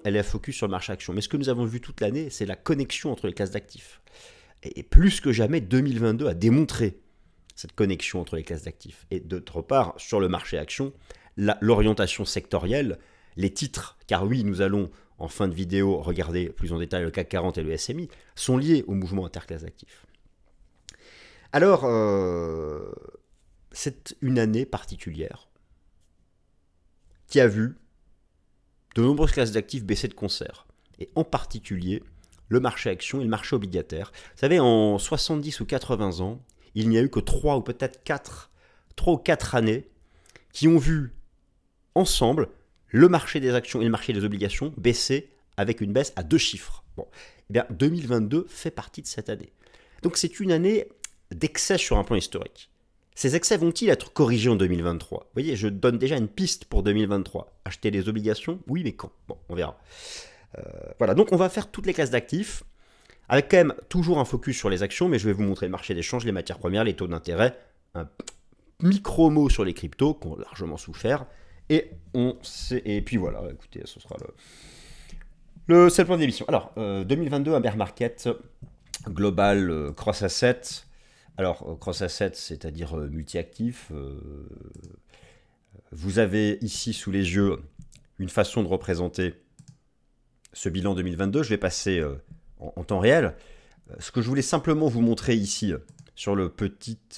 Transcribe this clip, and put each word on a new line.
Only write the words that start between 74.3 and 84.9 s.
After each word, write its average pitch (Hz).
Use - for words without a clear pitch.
le, 175
c'est 180
le 165
point 180
d'émission. 143
Alors, 139
euh, 101
deux 107
mille 160
vingt-deux, 143
un 131
bear 110
market 117
global, 98
euh, 76
cross -
asset. 123
Alors, 92
euh, 82
cross 90
asset, 92
c'est-à-dire, 80
euh, 76
multi-actif. 85
Euh, 71